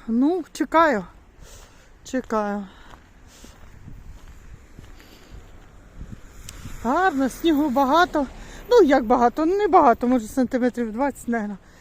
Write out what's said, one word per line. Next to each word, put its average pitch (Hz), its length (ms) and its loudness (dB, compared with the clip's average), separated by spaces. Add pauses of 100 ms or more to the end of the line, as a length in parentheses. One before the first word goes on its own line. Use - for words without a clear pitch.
ну, 285 440 0
чекаю. 294 540 0 (960)
Чекаю. 208 640 -6 (4000)
Гарно, 277 460 0
снігу 311 400 0
багато. 277 580 2 (420)
Ну, 480 140 8
як 285 220 4
багато? 240 400 2
Небагато, 330 640 4
може, 247 200 0
сантиметрів 240 640 -2
двадцять, 254 360 -4
наверно. 208 300 -4 (240)